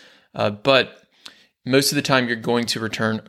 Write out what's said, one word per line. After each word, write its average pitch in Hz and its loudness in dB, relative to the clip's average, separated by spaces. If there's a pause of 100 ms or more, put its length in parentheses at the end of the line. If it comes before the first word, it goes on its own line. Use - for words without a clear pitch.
(320)
Uh, 110 -2
but 120 0 (640)
most 135 2
of 147 -2
the 143 0
time, 127 2
you're 117 -4 (160)
going 120 0
to - -4
return 110 -2